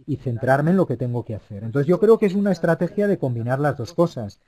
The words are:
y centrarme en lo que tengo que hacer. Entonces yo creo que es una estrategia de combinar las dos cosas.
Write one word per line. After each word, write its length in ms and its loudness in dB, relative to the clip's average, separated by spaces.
y 120 -4
centrarme 540 0
en 60 4
lo 100 4
que 100 -4
tengo 260 -4
que 120 -10
hacer. 280 -14
Entonces 240 -2
yo 120 2
creo 180 6
que 80 0
es 80 0
una 180 0
estrategia 560 0
de 120 0
combinar 400 -2
las 180 0
dos 160 -10
cosas. 540 -2